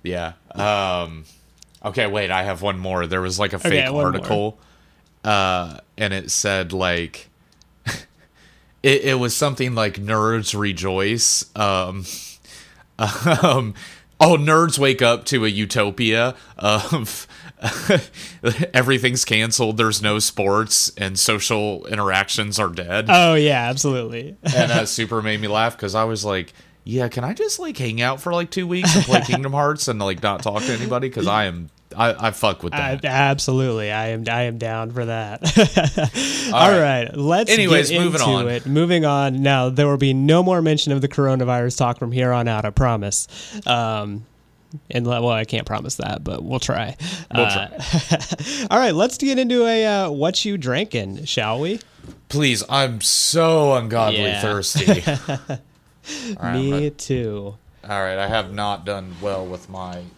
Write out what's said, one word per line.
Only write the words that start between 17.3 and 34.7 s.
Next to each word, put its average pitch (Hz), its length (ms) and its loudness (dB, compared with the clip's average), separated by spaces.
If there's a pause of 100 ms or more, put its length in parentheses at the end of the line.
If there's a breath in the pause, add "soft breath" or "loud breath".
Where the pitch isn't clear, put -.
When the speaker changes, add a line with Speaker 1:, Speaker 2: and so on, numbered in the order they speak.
Speaker 1:
<laughs> - 460 0 (680 loud breath)
everything's 127 520 2
canceled, 110 520 0
there's 110 240 2
no 107 180 2
sports, 104 760 0
and 95 200 -4
social 104 680 -2
interactions 101 720 -2
are 101 100 0
dead. 90 400 -4
Speaker 2:
Oh, 175 260 8
yeah, 143 340 4
absolutely. 127 680 -4
<laughs> - 40 -20
Speaker 1:
And 123 280 2
that 113 160 2
super 113 340 -2
made 107 200 -2
me 107 60 -4
laugh 110 300 0
'cause 98 180 -4
I 110 80 2
was 110 200 -2
like, 95 300 -4 (300 soft breath)
"Yeah, 120 260 -2
can 123 140 -6
I 147 100 -4
just, 415 260 -4
like, 320 180 -8
hang 120 240 -4
out 131 200 -2
for, 175 120 -4
like, 170 180 -2
two 180 160 -4
weeks 175 280 0
and 170 100 4
play 123 160 4
Speaker 2:
<laughs> 127 40 -4
Speaker 1:
Kingdom 135 280 -2
Hearts 147 340 0
and, 113 120 -2
like, 95 220 -2
not 101 220 -2
talk 107 200 -2
to 131 100 -2
anybody?" 123 360 -4
'Cause 107 180 -4
I 104 180 2
am, 85 240 -8 (260)
I, 113 320 0
I 110 40 2
fuck 101 320 -2
with - 100 -4
Speaker 2:
I, 139 220 -2
Speaker 1:
that. 135 100 -10
Speaker 2:
absolutely. 131 840 2
I 110 180 -2
am, 113 200 -6
I 120 140 0
am 117 140 -4
down 113 340 -4